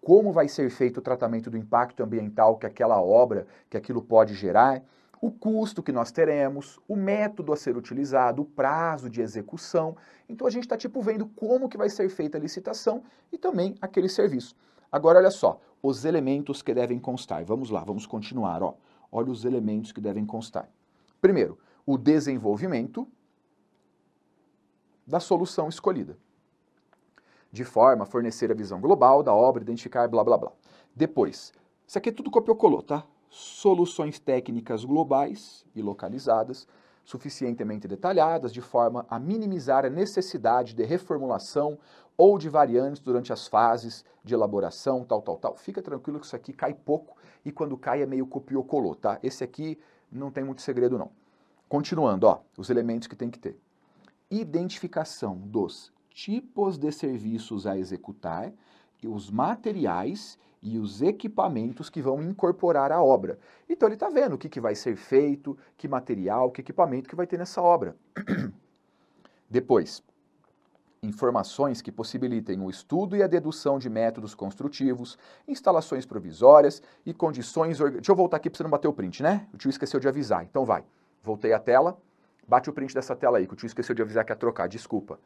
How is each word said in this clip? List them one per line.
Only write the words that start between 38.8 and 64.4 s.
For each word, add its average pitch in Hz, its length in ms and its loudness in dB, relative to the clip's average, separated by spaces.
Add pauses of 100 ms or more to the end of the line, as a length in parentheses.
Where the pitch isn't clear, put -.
a 117 120 -6
minimizar 156 640 -2
a 127 40 -2
necessidade 131 840 -2
de 117 80 -2
reformulação 147 960 -4 (380)
ou 196 200 8
de 160 120 -6
variantes 139 520 2
durante 123 320 -2
as - 140 -8
fases 117 580 0 (200)
de 117 100 -4
elaboração, 107 720 -2
tal, 107 180 -2
tal, - 140 -6
tal. 147 200 -6
Fica - 240 -12
tranquilo 147 380 -10
que 147 80 -16
isso - 80 -16
aqui 131 180 -14
cai 143 220 -6
pouco 151 420 -6 (280)
e 147 80 -10
quando 143 260 -6
cai 139 240 -2
é 135 40 -2
meio 131 200 -4
copiou-colou, 131 720 -4
tá? 104 260 -4
Esse 131 220 -6
aqui 156 340 -12 (320)
não 135 220 -12
tem 139 100 -8
muito 135 180 -10
segredo, 123 380 0
não. - 140 -8 (560)
Continuando, 143 580 2
ó, 95 140 6 (180)
os 95 100 -14
elementos 117 380 -2
que - 80 -20
tem 120 160 -8
que - 80 -18
ter. - 180 -12 (720)
Identificação 165 1080 -6
dos 101 560 -6 (180)
tipos 202 640 -4
de 147 140 -4
serviços 113 760 -6
a 98 140 -4
executar, 92 760 -10 (500)
e 110 60 -10
os 101 220 -10
materiais 151 1080 -4 (240)
e 113 160 -6
os 104 220 -8
equipamentos 175 880 -2
que 156 140 -10
vão 135 200 -2
incorporar 170 720 0
a 170 100 4
obra. 120 360 4 (300)
Então 269 200 2
ele 214 80 0
tá 339 120 -4
vendo 269 260 2
o 127 40 -6
que 160 100 -12